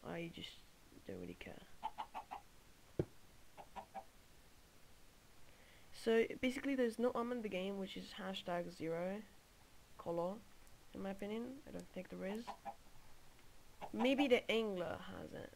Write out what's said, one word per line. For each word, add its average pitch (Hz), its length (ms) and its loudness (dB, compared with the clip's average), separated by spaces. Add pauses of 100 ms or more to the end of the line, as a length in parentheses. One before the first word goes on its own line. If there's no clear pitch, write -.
I 170 300 -2
just - 240 -10 (480)
don't 92 140 -4
really 90 140 -4
care. - 280 -10 (4000)
So 226 320 8 (160)
basically 269 360 4
there's 240 240 6
no 247 160 8
armor 240 180 4
in 240 80 0
the 214 60 0
game 190 300 0
which 190 180 -2
is 185 200 -8
hashtag 185 540 0
zero 175 520 0 (760)
color, 170 360 2 (600)
in 196 80 -4
my 196 80 0
opinion. 226 580 -2
I - 40 -12
don't 180 200 -6
think 185 180 -6
there 180 140 -6
is. 214 200 -2 (1500)
Maybe 262 360 6
the 233 200 8
angler 208 500 2 (200)
has 160 160 -8
it. - 220 -6